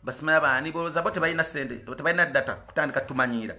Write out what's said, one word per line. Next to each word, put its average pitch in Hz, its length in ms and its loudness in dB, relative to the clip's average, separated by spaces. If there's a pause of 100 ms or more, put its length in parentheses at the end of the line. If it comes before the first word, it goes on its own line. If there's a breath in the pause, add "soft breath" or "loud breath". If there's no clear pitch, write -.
basimanya 156 380 2
baani, 143 320 2
bolowooza 165 300 -2
bo - 80 0
tebalina 165 340 2
ssente, 135 400 -6 (120)
tebalina 170 300 2
data, 131 280 0
kutandika 143 460 -2
tumanyiira. 120 580 -2